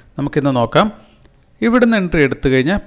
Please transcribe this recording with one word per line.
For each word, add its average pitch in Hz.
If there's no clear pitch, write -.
നമുക്കിന്ന് 139
നോക്കാം. 151
ഇവിടുന്ന് 233
എൻട്രി 175
എടുത്തു 139
കഴിഞ്ഞാൽ 131